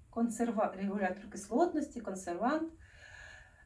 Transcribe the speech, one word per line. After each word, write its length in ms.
консерва-, 680
регулятор 540
кислотності, 680
консервант, 720